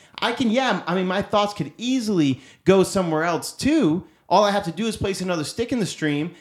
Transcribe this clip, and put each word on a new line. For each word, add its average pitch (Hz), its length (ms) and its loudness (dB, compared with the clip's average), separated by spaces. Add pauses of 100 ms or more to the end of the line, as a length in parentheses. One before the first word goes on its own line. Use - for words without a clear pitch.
(200)
I 226 120 0
can, 240 180 0
yeah, 226 360 0
I 170 80 -2
mean, 185 140 0
my 202 140 -2
thoughts 202 320 0
could 160 240 -6
easily 208 640 0 (240)
go 185 200 6
somewhere 165 400 0
else 170 280 -2
too. 220 540 2 (220)
All 202 160 4
I 202 80 2
have 202 120 -2
to 165 80 -6
do 196 140 -4
is 220 100 -4
place 196 240 -4
another 175 240 -2
stick 233 260 -6
in 247 100 0
the 180 60 0
stream, 151 540 -4